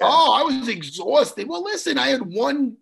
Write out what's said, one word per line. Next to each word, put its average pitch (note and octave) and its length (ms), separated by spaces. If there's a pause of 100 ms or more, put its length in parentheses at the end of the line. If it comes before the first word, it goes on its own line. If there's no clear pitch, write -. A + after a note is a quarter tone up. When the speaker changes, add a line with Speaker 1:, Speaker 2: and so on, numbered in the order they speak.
Speaker 1:
yeah. - 100
Speaker 2:
Oh, D#4 220
I C4 100
was C4 260
exhausted. G3+ 800
Well, E4+ 160
listen, F4+ 320
I B3+ 120
had C4+ 140
one, B3 600